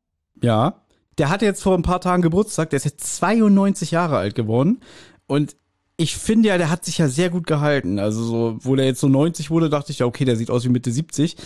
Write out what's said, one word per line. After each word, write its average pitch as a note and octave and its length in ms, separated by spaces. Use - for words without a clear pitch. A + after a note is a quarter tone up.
Ja, A#2+ 380
der C#3+ 100
hatte G3+ 160
jetzt G3 180
vor F#3+ 140
ein F3 60
paar F3 180
Tagen F3+ 220
Geburtstag, E3 480
der C#3+ 80
ist - 60
jetzt - 320
zweiundneunzig G3 760
Jahre E3 260
alt G2 180
geworden. B2 460
Und C#3+ 300
ich D#3+ 180
finde A3 320
ja, F#3 100
der E3 120
hat E3+ 160
sich E3 120
ja D#3+ 100
sehr D#3 200
gut E3+ 180
gehalten. C#3+ 520
Also G#2+ 240
so, A#2 380
wo C3 160
der C3 100
jetzt C3 140
so D3 80
neunzig C#3+ 420
wurde, E3 180
dachte D3 240
ich, - 60
ja, B2 80
okay, A#2+ 180
der B2 120
sieht A2+ 140
aus B2 140
wie B2+ 60
Mitte B2 200
siebzig. D3+ 560